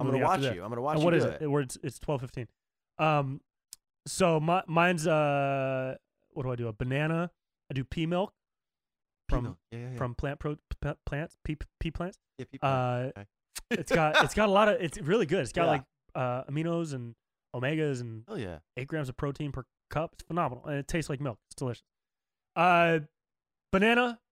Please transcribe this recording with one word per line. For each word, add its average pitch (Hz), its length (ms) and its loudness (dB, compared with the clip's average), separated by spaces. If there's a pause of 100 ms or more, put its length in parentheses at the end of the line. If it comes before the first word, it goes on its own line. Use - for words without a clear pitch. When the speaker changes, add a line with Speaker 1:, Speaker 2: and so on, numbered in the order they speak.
Speaker 1:
I'm 143 60 0
gonna 135 120 2
Speaker 2:
smoothie - 40 2
after - 80 4
Speaker 1:
watch 135 100 2
Speaker 2:
this. 123 140 0
Speaker 1:
you. 87 80 -8
I'm 107 60 -8
gonna 120 120 -6
watch 147 140 -2
Speaker 2:
And 156 60 2
Speaker 1:
you 160 40 4
Speaker 2:
what 175 60 6
Speaker 1:
do 165 60 6
Speaker 2:
is - 80 4
Speaker 1:
it. 156 160 -4
Speaker 2:
it? 156 60 -2
Where 143 140 2
it's, 127 220 -8
it's 139 160 -8
twelve 143 220 -4
fifteen. 127 260 -10 (500)
Um, 147 420 2 (640)
so 165 360 2
my, 175 260 2
mine's, 170 400 4
uh, 139 880 2 (360)
what 143 120 -8
do 127 80 -2
I 123 40 -2
do? 117 120 -4
A 113 60 -6
banana. 156 580 0 (400)
I - 20 -8
do 131 120 -2
pea 160 220 -2
milk 180 260 -2 (960)
Speaker 1:
Pea 135 60 4
Speaker 2:
from, 120 100 0
Speaker 1:
milk. 127 120 -10 (140)
Yeah, 117 80 -10
yeah, 123 120 -10
yeah. 123 60 -10
Speaker 2:
from 120 180 -4
plant 139 240 -6
pro-, 151 180 -4 (240)
p-, 143 80 -2 (160)
plants, 151 400 -6
pea, 151 120 -4 (220)
pea 160 120 -4
plants. 180 260 -8 (220)
Speaker 1:
Yeah, 127 120 -8
pea 135 60 -14
plant. 135 180 2
Speaker 2:
Uh, 127 440 -2
Speaker 1:
Okay. 101 80 -16 (440)
Speaker 2:
it's 226 200 -2
got, 160 320 4
it's - 100 0
got 208 160 4
a - 20 4
lot 208 160 8
of, 185 140 2
it's 170 160 -4
really 196 280 2
good. 170 180 0
It's - 100 -6
got 175 120 2
Speaker 1:
Yeah. 160 60 4
Speaker 2:
like, 143 120 0 (320)
uh, 127 300 -2
aminos 160 480 -4
and 120 220 -10 (400)
omegas 143 460 0
and 113 260 -10
Speaker 1:
Oh 208 80 -10
yeah. 90 240 -6 (180)
Speaker 2:
eight 131 100 -8
grams 151 220 -4
of - 80 -12
protein 143 340 -4
per 127 140 -10 (240)
cup. 160 240 -4
It's - 100 -20
phenomenal. 147 420 -4
And 147 120 -4
it 143 100 -6
tastes 160 220 -4
like 139 100 -4
milk. 131 180 -6 (120)
It's - 60 -20
delicious. 123 280 -6 (720)
Uh, 170 440 4 (720)
banana, 233 480 4 (120)